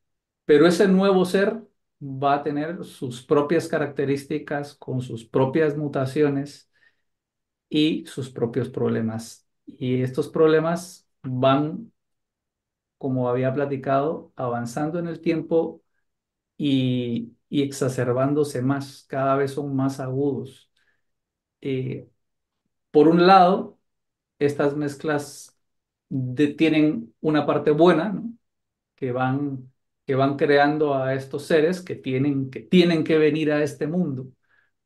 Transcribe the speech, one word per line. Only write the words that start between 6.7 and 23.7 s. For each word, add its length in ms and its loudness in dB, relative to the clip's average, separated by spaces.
y 380 0
sus 240 -10
propios 380 -4
problemas. 800 -4
Y 360 -4
estos 260 -4
problemas 800 0
van, 720 0
como 300 -2
había 260 0
platicado, 840 -2
avanzando 640 -4
en 100 -6
el 120 -10
tiempo 640 -2
y, 760 -2
y 120 -2
exacerbándose 1000 -2
más, 460 -4
cada 280 0
vez 160 0
son 240 -6
más 240 -2
agudos. 720 -4
Eh, 480 -6
por 180 8
un 180 6
lado, 520 6